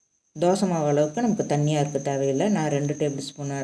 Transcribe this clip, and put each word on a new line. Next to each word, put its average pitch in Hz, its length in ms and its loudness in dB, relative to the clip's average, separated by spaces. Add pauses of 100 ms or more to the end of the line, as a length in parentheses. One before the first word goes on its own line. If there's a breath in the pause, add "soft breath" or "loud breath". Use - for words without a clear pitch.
(360)
தோசை 185 320 2
மாவு 165 200 0
அளவுக்கு 151 360 2
நமக்கு 214 220 0
தண்ணியா 147 340 2
இருக்க 143 220 0
தேவையில்லை. 139 480 0
நான் 160 220 0
ரெண்டு 143 220 0
டேபிள் 143 320 -2
ஸ்பூன், 143 280 -8 (100)